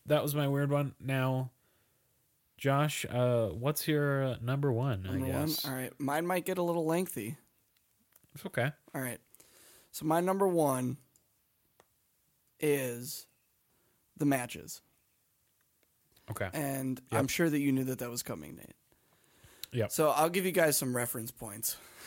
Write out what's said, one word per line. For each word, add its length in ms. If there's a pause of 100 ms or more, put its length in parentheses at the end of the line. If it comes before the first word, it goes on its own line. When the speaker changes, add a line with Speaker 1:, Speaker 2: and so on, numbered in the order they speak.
Speaker 1:
that 160
was 140
my 100
weird 240
one. 300
Now, 500 (1040)
Josh, 540
uh, 380
what's 400
your, 360
uh, 160
number 300
one, 380
I 80
Speaker 2:
Number 160
one? 140
Speaker 1:
guess? 180
Speaker 2:
All 80
right. 260
Mine 280
might 180
get 140
a 40
little 240
lengthy. 500 (960)
Speaker 1:
It's 120
okay. 240 (240)
Speaker 2:
All 60
right. 180 (760)
So 140
my 140
number 260
one 520 (1600)
is 680 (880)
The 100
Matches. 540 (1500)
Speaker 1:
Okay. 220
Speaker 2:
And 480 (100)
Speaker 1:
Yep. 100
Speaker 2:
I'm 80
sure 220
that 80
you 140
knew 120
that 140
that 120
was 120
coming, 340
Nate. 180 (960)
Speaker 1:
Yep. 200
Speaker 2:
So 180
I'll 200
give 160
you 60
guys 240
some 180
reference 360
points 460 (300)